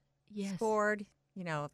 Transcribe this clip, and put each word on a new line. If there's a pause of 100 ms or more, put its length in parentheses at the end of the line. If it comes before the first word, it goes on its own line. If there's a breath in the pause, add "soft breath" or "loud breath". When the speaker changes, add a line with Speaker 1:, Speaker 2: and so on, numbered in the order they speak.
(340)
Speaker 1:
Yes.
Speaker 2:
scored, (300)
you
know,